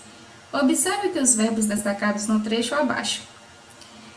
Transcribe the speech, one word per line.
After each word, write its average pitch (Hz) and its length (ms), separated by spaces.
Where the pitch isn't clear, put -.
Observe 370 600
que 330 80
os 247 160
verbos 220 320
destacados 208 600
no 214 140
trecho 226 340
abaixo. - 480